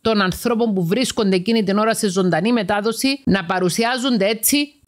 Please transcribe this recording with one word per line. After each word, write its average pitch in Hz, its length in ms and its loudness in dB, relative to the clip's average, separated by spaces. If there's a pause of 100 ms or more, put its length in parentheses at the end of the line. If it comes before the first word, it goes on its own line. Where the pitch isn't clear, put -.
των 220 200 2
ανθρώπων 220 540 0
που 185 120 0
βρίσκονται 202 500 0
εκείνη 226 260 0
την 196 160 0
ώρα 220 160 2
σε 220 140 -2
ζωντανή 185 440 0
μετάδοση, 220 720 -2
να 190 200 0
παρουσιάζονται 220 840 0
έτσι 226 300 0 (320)